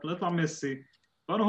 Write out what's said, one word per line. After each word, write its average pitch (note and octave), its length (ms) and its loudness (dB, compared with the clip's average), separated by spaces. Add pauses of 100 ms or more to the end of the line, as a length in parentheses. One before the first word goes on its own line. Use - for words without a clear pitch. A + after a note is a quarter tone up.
(120)
يطلع F3+ 180 -2
ميسي. D#3 540 -2 (440)
فأنا G#3 220 2